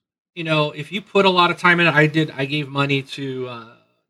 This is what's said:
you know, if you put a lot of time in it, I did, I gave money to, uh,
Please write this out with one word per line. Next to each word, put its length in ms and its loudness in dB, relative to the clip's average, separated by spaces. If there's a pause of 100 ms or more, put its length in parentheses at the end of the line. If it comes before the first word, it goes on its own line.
(340)
you 100 -12
know, 280 0
if 180 -12
you 100 -8
put 240 0
a 60 6
lot 220 2
of 60 -6
time 200 4
in 80 4
it, 80 2
I 140 6
did, 240 0
I 120 -4
gave 240 -6
money 340 -2
to, 460 -10
uh, 280 -16 (340)